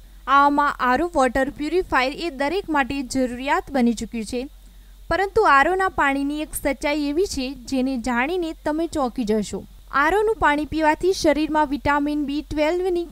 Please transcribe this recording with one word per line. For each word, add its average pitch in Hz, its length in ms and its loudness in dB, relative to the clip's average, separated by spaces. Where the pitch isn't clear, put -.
આમાં 285 520 4
આર 254 220 2
ઓ 349 140 0
વોટર 262 340 2
પ્યુરિફાયર 311 640 0
એ 339 160 -6
દરેક 294 400 -4
માટે 277 340 0
જરૂરિયાત 262 680 -2
બની 240 220 2
ચૂક્યું 220 320 -8
છે. 247 160 -6
પરંતુ 392 360 2
આર 285 240 8
ઓના 381 200 2
પાણીની 285 520 0
એક 311 220 -8
સચ્ચાઈ 294 440 -2
એવી 311 180 0
છે 269 220 -4
જેને 262 320 -2
જાણીને 269 540 -2
તમે 320 220 -2
ચોંકી 262 360 -4
જશો. 208 380 -2
આર 294 240 2
ઓનું 427 200 2
પાણી 294 300 2
પીવાથી 311 480 0
શરીરમાં 302 540 2
વિટામિન 294 580 0
બી 285 160 -4
ટ્વેલ્વની 349 720 -2